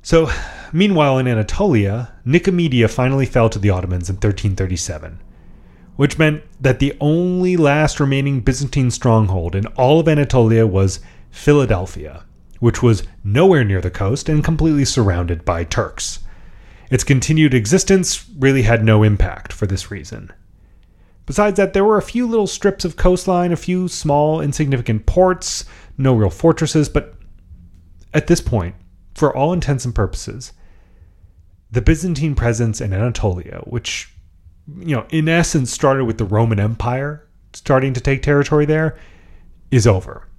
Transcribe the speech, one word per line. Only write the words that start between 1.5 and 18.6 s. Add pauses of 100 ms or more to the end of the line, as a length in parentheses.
Nicomedia
finally
fell
to
the
Ottomans
in
thirteen
thirty-seven, (760)
which
meant (180)
that
the
only
last
remaining
Byzantine
stronghold
in
all
of
Anatolia
was (320)
Philadelphia, (360)
which
was (220)
nowhere
near
the
coast
and
completely
surrounded
by
Turks. (720)
Its
continued
existence
really